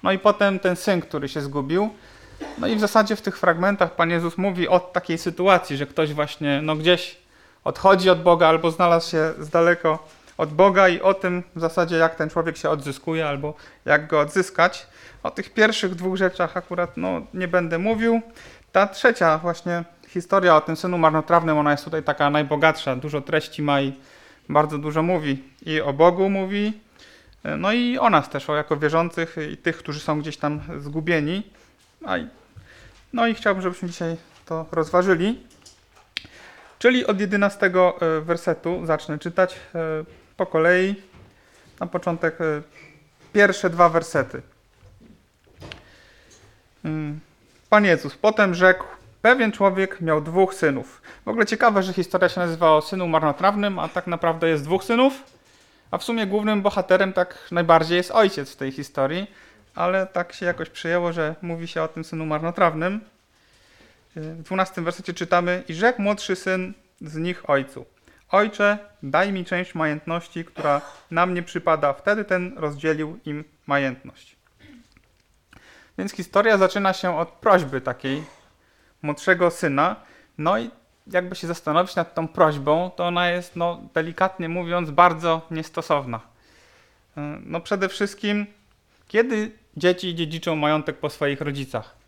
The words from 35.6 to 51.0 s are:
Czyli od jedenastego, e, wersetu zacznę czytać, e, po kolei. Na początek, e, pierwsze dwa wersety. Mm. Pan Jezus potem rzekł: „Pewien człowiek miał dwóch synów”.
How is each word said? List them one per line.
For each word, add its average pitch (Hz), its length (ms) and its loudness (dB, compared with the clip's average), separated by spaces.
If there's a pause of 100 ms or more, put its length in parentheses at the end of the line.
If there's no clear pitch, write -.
Czyli 254 260 4
od 202 140 0
jedenastego, 196 840 2
e, 160 200 0
wersetu 170 640 -4
zacznę 156 340 -4
czytać, 180 360 0 (200)
e, 170 40 -4 (580)
po 190 80 -2
kolei. 180 500 2 (840)
Na 175 80 -8
początek, 165 540 -4
e, 151 200 -2 (720)
pierwsze 196 360 4
dwa 170 200 6
wersety. 160 520 -2 (2500)
Mm. 156 340 -6 (500)
Pan 208 160 6
Jezus 160 320 2
potem 208 380 2
rzekł: 185 300 6 (360)
„Pewien 233 300 4
człowiek 190 500 0
miał 156 200 2
dwóch 180 320 2
synów”. 139 480 -2 (240)